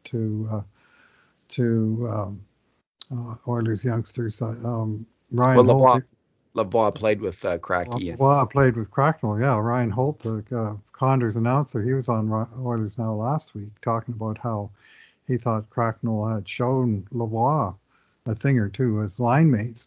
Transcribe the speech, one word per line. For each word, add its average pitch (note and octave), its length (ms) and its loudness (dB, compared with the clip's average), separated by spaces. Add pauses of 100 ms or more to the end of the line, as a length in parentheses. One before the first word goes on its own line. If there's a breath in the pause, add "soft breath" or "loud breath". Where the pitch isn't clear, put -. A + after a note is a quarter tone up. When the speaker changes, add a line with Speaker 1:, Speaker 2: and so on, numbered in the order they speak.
Speaker 1:
to, A2 440 -4
uh, G#2+ 100 -4 (920 soft breath)
to, A2+ 600 0
um, G2+ 300 -6 (760)
uh, A#2+ 200 -6 (140)
Oilers A2+ 360 0
youngsters. A#2 560 -2
Uh, A2+ 100 -2 (140)
um, A2+ 400 -4 (280)
Ryan B2+ 240 4
Speaker 2:
Well, B2 100 10
Speaker 1:
Holt C3 160 6
Speaker 2:
LeBlanc, B2+ 220 6 (500)
LeBlanc G#2+ 400 2
played G#2+ 260 0
with, F#2+ 240 -6
uh, F2 140 -2
Cracky F2+ 520 -4
and A#2+ 100 -8
Speaker 1:
LeBlanc C3+ 300 4
played C3 260 4
with G#2+ 140 -6
Cracknell, C3+ 500 0
yeah. B2+ 180 2
Ryan A#2 320 0
Holt, B2+ 300 -2
the, A2 240 -6 (120)
uh, G#2+ 200 -4 (160)
Condors C3 420 2
announcer, A#2+ 480 0
he B2 120 0
was C3 140 -2
on A2 200 0
Ro-, A2 200 -2 (120)
Oilers A#2 360 -4
Now A2 160 -4
last A#2 440 -4
week G#2 140 -12 (120)
talking A#2 320 -4
about A2 240 -6
how G#2+ 320 -6 (560 soft breath)
he B2+ 100 0
thought A2 320 -4
Cracknell A2+ 580 -2
had A2 220 -4
shown B2 640 -2
LeBlanc A#2 640 -2 (520)
a A#2 100 -2
thing C3+ 240 2
or G2+ 80 0
two G#2+ 340 -2
as G2+ 160 -6
line C3+ 320 4
mates, A#2 360 -2